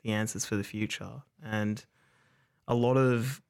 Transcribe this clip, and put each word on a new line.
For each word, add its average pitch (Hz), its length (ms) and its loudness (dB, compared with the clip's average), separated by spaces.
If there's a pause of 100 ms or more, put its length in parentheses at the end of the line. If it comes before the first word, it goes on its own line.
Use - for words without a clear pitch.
the 113 100 -4
answers 107 320 -2
for - 120 -2
the 101 80 -2
future. 107 580 -8 (220)
And 107 420 -2 (800)
a 123 80 2
lot 120 200 4
of 131 540 2